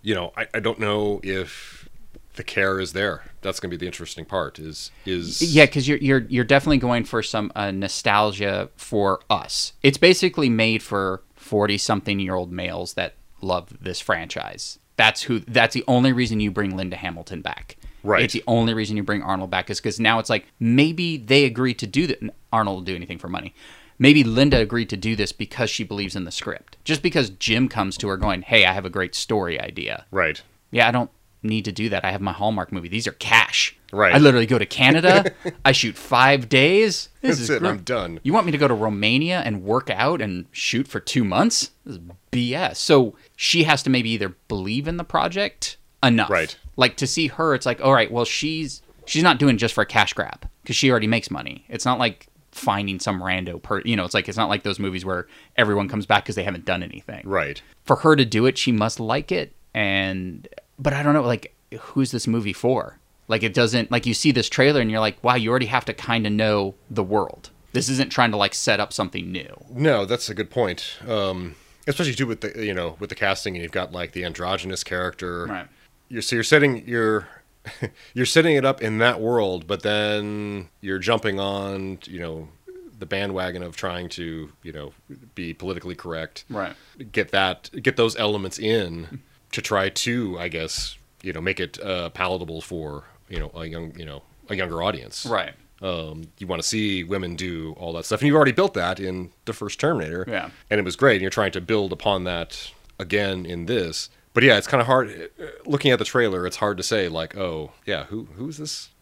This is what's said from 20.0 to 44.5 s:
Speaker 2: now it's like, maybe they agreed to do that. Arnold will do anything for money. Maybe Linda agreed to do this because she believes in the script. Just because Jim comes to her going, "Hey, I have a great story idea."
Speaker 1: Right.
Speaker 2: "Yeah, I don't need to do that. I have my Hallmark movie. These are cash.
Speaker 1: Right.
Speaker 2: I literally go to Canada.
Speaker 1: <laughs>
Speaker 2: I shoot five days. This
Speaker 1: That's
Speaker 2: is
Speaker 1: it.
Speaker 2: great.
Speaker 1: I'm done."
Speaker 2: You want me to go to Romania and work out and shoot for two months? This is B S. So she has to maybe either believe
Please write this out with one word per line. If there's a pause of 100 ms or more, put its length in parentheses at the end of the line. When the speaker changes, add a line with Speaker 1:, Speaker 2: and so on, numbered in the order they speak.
Speaker 2:
now
it's
like, (140)
maybe
they
agreed
to
do
that. (340)
Arnold
will
do
anything
for
money. (440)
Maybe
Linda
agreed
to
do
this
because
she
believes
in
the
script.
Just
because
Jim
comes
to
her
going,
"Hey,
I
have
a
great
story
idea."
Speaker 1:
Right. (300)
Speaker 2:
"Yeah,
I
don't (320)
need
to
do
that.
I
have
my
Hallmark
movie.
These
are
cash. (180)
Speaker 1:
Right.
Speaker 2:
I
literally
go
to
Canada. (140)
Speaker 1:
<laughs>
Speaker 2:
I
shoot
five
days. (140)
This
Speaker 1:
That's
Speaker 2:
is
Speaker 1:
it.
Speaker 2:
great.
Speaker 1:
I'm
done."
Speaker 2:
You
want
me
to
go
to
Romania
and
work
out
and
shoot
for
two
months? (140)
This
is (300)
B
S.
So (180)
she
has
to
maybe
either (100)
believe